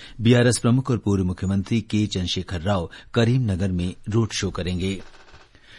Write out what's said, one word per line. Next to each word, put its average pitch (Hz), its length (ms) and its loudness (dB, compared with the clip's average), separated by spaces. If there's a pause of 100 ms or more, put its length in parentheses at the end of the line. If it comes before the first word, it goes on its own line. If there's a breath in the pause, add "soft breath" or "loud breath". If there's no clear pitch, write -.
(200 loud breath)
बीआरएस 120 380 4
प्रमुख 127 320 2
और 117 80 0
पूर्व 98 260 2
मुख्यमंत्री 95 560 -2
के 107 260 0
चंद्रशेखर 92 540 -4
राव 90 300 -2 (240 loud breath)
करीमनगर 113 580 2
में 90 220 -2 (140)
रोड 110 240 0
शो 95 180 -4
करेंगे। 90 520 -4 (760 loud breath)